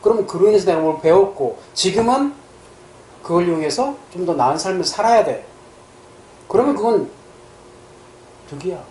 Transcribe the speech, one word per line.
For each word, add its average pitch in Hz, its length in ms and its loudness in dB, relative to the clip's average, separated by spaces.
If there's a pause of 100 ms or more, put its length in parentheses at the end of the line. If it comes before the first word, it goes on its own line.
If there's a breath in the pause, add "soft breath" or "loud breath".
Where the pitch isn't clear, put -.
그럼 214 240 2
그로 180 220 2
인해서 202 180 4
내가 160 140 0
뭘 156 200 -2
배웠고 160 580 2 (160 loud breath)
지금은 233 580 0 (880)
그걸 175 260 0
이용해서 160 460 -2 (180)
좀 175 120 -8
더 165 100 -2
나은 131 240 0
삶을 185 260 -4
살아야 226 400 2
돼. 131 200 -6 (1040)
그러면 254 280 2
그건 208 340 -2 (1400)
득이야. 160 420 -10